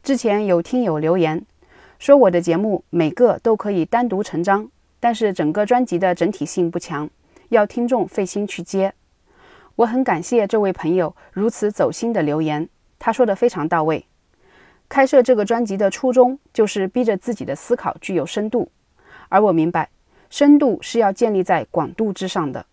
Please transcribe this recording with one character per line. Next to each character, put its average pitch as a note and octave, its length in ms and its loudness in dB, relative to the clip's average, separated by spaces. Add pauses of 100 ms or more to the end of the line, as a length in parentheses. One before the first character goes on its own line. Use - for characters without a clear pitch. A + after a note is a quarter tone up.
之 C4+ 140 0
前 G#3 280 0
有 F3+ 160 4
听 B3+ 220 -2
友 D#3+ 160 0
留 D#3+ 180 2
言 E3 300 0 (520)
说 C#4 180 6
我 A3 140 6
的 F3 100 2
节 E3+ 160 0
目 G3+ 340 -2
每 E3 200 2
个 A#3 280 2
都 A3+ 180 0
可 G#3 140 -6
以 F3 140 0
单 A#3+ 240 0
独 G3 120 -2
成 E3+ 220 -4
章， G3 260 0 (300)
但 A#3 160 0
是 G#3+ 180 0
整 D#3 200 -2
个 G#3 120 0
专 B3 220 2
辑 F#3 100 -4
的 F3+ 160 0
整 F3 200 0
体 - 120 -6
性 E3+ 240 -2
不 E3+ 80 -6
强， D3+ 320 -8 (420)
要 G#3+ 140 4
听 A#3+ 220 -4
众 A3+ 220 0
费 G3 180 -4
心 G3+ 180 -6
去 - 160 -10
接。 F#3+ 320 -4 (840)
我 A#3 100 2
很 B3 160 -2
感 F3+ 180 -2
谢 A3 240 0
这 A3 140 0
位 G3 140 0
朋 E3 240 -2
友 E3 180 -2 (160)
如 G#3 180 -2
此 G#3+ 220 -2
走 D3+ 220 0
心 A#3 200 -4
的 G#3 80 0
留 D3+ 220 -2
言， D#3 260 -4 (300)
他 A3+ 140 -2
说 B3+ 120 2
的 G3 120 0
非 B3 120 2
常 D#3+ 200 -4
到 E3 160 0
位。 D#3 200 -2 (840)
开 C4+ 180 2
设 C4 160 6
这 A#3+ 140 4
个 G#3 80 0
专 A#3 200 -2
辑 G3 120 -4
的 G3+ 120 0
初 B3+ 240 -2
衷 B3+ 240 4 (160)
就 G#3+ 140 2
是 G3 220 -4
逼 B3 160 -2
着 G#3+ 120 0
自 A#3 160 -6
己 C#3 120 -8
的 C3+ 100 -6
思 A#3+ 220 -4
考 - 240 -6
具 F#3+ 160 -6
有 D3+ 100 -2
深 G#3+ 240 -4
度， A#3 180 -2 (600)
而 F#3+ 120 4
我 G#3 120 4
明 E3 180 2
白， D#3+ 180 -4 (420)
深 C#4+ 280 6
度 C4+ 220 2
是 - 180 -4
要 G3+ 140 2
建 A3 200 0
立 F#3+ 100 0
在 E3+ 280 0
广 E3+ 240 -4
度 G#3+ 180 -2
之 F#3+ 140 -8
上 E3 240 -4
的 A2+ 220 -12